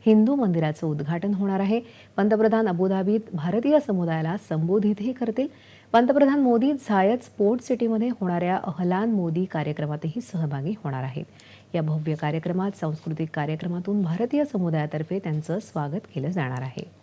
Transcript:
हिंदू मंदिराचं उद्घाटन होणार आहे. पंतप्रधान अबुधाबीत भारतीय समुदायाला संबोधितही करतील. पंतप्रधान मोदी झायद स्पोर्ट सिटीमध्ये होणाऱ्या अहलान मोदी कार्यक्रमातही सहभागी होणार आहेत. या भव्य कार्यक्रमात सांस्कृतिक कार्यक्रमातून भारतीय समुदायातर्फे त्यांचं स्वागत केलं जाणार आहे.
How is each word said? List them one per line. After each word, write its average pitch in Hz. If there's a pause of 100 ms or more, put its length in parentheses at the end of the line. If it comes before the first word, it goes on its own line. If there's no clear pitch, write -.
हिंदू 220
मंदिराचं 170
उद्घाटन 165
होणार 190
आहे. 208 (360)
पंतप्रधान 214
अबुधाबीत 190 (120)
भारतीय 214
समुदायाला 170 (120)
संबोधितही 202
करतील. 247 (460)
पंतप्रधान 269
मोदी 247
झायद 220
स्पोर्ट 226
सिटीमध्ये 233
होणाऱ्या 180
अहलान 185
मोदी 180
कार्यक्रमातही 151
सहभागी 156 (100)
होणार 135
आहेत. 135 (500)
या 165
भव्य 156
कार्यक्रमात 175
सांस्कृतिक 156
कार्यक्रमातून 175
भारतीय 240
समुदायातर्फे 160
त्यांचं 160
स्वागत 156
केलं 143
जाणार 127
आहे. -